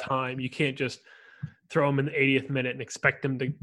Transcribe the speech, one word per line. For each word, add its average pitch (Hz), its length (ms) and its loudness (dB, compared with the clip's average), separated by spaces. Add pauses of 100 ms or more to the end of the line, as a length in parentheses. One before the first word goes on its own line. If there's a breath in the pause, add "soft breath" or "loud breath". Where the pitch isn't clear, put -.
time. 131 400 -2
You 127 80 -4
can't 135 260 -2
just - 240 -4 (680 loud breath)
throw 147 180 4
'em 139 120 2
in 139 80 2
the 151 140 0
eightieth 135 280 4
minute 127 240 -2
and - 80 -8
expect - 400 0
them 135 180 -2
to, 135 240 -2